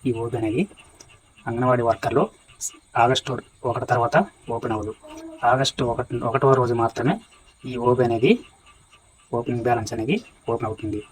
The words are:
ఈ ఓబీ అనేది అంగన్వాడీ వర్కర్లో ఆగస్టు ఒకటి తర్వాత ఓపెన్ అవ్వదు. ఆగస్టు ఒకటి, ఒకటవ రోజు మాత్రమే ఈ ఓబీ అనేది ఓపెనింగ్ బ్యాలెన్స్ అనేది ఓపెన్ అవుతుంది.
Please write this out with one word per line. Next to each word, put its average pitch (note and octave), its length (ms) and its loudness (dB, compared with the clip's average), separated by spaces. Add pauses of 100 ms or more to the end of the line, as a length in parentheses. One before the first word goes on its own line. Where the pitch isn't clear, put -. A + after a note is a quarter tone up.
ఈ A#2+ 40 -2 (100)
ఓబీ A#2 180 -6
అనేది A2+ 220 -2 (840)
అంగన్వాడీ B2 400 2
వర్కర్లో A#2 360 0 (760)
ఆగస్టు B2+ 300 2 (380)
ఒకటి A#2 220 -4
తర్వాత A#2+ 240 2 (380)
ఓపెన్ A2+ 220 -4
అవ్వదు. - 160 -6 (600)
ఆగస్టు C3+ 300 0 (100)
ఒకటి, A#2+ 240 -4 (120)
ఒకటవ C3+ 320 4
రోజు A#2+ 220 0
మాత్రమే A#2+ 320 0 (560)
ఈ B2+ 40 -8 (140)
ఓబీ B2 200 4
అనేది A#2 240 4 (1040)
ఓపెనింగ్ A#2 300 -4
బ్యాలెన్స్ A2+ 280 0
అనేది A#2+ 200 -2 (360)
ఓపెన్ A#2 180 -4
అవుతుంది. G#2 300 -6 (120)